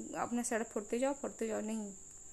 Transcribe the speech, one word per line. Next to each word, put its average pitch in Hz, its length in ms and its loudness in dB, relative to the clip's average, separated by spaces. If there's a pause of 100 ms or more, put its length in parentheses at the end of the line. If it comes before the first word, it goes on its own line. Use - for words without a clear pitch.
(160)
अपना 240 280 2
सर 226 200 4
फोड़ते 226 360 0
जाओ, 269 140 4
फोड़ते 226 340 -2
जाओ, 214 140 2
नहीं। 214 320 -2 (400)